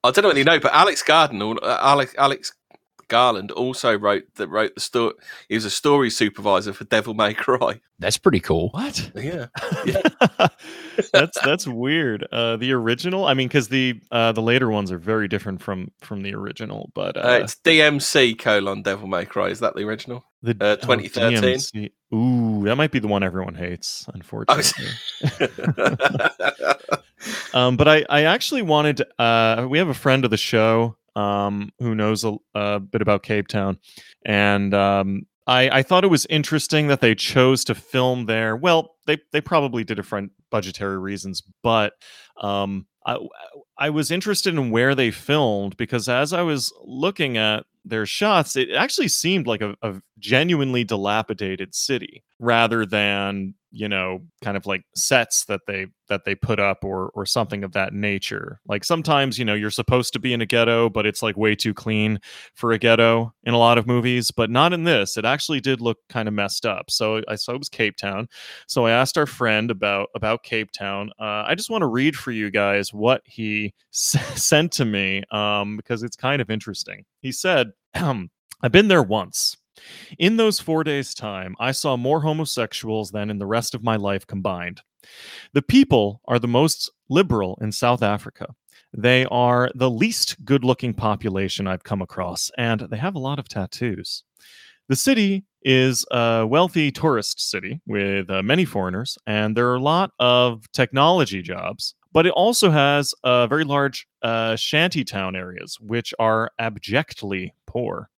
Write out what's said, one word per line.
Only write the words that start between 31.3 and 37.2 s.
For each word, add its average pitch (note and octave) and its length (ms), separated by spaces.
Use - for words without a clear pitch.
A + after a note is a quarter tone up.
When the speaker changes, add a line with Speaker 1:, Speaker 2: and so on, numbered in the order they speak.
Speaker 3:
who A#2 140
knows G#2+ 300
a, G#2+ 120
a G#2 240
bit G2+ 220
about G#2 220
Cape G#2 240
Town, G2 300
and, G2+ 480
um, G2 540
I, B2+ 320
I C3 40
thought F#3 200
it G3 40
was E3 200
interesting D3+ 600
that C#3 140
they A2+ 120
chose B2+ 520